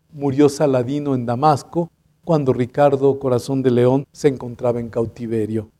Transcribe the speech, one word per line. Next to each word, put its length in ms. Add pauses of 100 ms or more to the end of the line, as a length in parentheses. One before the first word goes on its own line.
(140)
murió 340
Saladino 680
en 120
Damasco, 640 (340)
cuando 300
Ricardo 680
Corazón 420
de 100
León 400
se 180
encontraba 500
en 100
cautiverio. 920